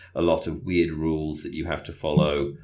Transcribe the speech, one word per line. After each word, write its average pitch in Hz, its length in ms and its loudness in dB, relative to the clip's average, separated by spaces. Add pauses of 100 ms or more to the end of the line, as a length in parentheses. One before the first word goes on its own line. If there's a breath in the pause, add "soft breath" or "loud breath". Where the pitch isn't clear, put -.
(140)
a 85 80 0
lot 82 240 4
of 82 180 -6
weird 85 280 2
rules 78 500 -2
that 73 120 -8
you 78 120 -4
have 76 180 -2
to - 80 -10
follow, 73 720 0